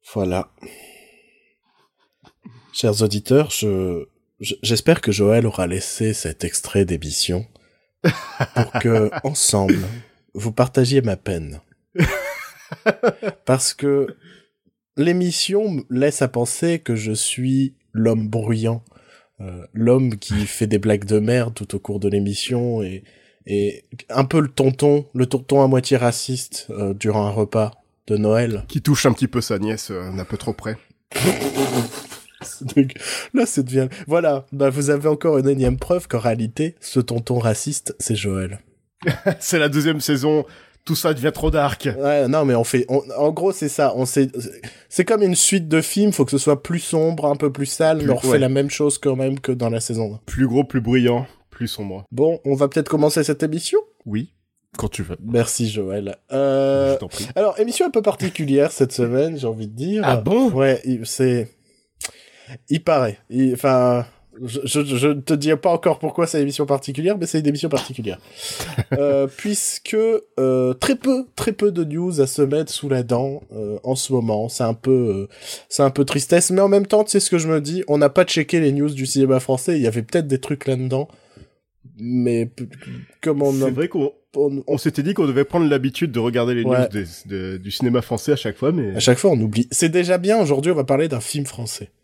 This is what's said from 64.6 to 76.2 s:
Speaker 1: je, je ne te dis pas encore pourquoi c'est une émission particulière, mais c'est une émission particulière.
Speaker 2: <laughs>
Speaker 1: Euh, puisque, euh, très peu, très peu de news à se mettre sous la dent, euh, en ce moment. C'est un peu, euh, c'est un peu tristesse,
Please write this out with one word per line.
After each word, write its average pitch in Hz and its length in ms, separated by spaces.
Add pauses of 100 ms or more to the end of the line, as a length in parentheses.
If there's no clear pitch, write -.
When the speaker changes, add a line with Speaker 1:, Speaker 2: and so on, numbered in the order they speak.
Speaker 1:
je, 147 200
je 135 240
ne 143 120
te 160 140
dis 151 220
pas 175 140
encore 170 280
pourquoi 160 280
c'est 165 120
une 143 60
émission 139 220
particulière, 143 520
mais 165 80
c'est 156 140
une 151 60
émission 147 220
particulière. 123 560
Speaker 2:
<laughs> - 40 (640)
Speaker 1:
Euh, 139 340
puisque, - 720 (420)
euh, 127 360
très 262 200
peu, 262 400
très - 180
peu 208 200
de 170 120
news 165 360
à 131 60
se - 160
mettre 147 300
sous - 160
la 131 140
dent, 127 400 (100)
euh, 104 300
en 127 140
ce 131 160
moment. 113 360
C'est - 160
un 113 100
peu, 131 180
euh, 104 360 (400)
c'est - 140
un 135 80
peu 139 140
tristesse, 151 460